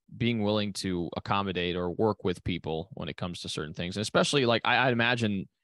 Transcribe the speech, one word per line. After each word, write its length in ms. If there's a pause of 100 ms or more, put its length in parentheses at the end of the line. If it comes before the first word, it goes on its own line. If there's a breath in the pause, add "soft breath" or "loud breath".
(160)
being 280
willing 300
to 420
accommodate 600
or 140
work 340
with 200
people 500
when 160
it 80
comes 240
to 80
certain 240
things. 220
And 60
especially, 440
like, 200
I, 220
I'd 60
imagine 540 (160)